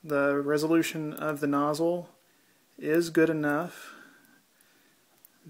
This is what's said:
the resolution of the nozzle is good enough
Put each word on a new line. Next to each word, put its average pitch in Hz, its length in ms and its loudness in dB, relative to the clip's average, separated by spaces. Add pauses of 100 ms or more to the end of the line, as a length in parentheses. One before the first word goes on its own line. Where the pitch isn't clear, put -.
the 143 340 0
resolution 156 760 0
of 151 260 -6
the 147 80 -2
nozzle 151 640 0 (680)
is 165 320 0
good 160 200 4
enough 151 680 -4 (1500)